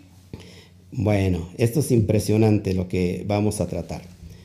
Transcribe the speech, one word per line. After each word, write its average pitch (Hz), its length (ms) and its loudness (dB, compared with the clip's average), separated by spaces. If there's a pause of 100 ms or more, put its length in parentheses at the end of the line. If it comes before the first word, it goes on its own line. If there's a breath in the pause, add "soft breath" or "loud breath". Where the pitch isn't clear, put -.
(920 loud breath)
Bueno, 98 560 0 (120)
esto 117 220 2
es - 100 -2
impresionante 107 840 2
lo 92 140 -2
que 90 400 -2
vamos 104 340 0
a 82 60 -2
tratar. - 340 -8 (440 loud breath)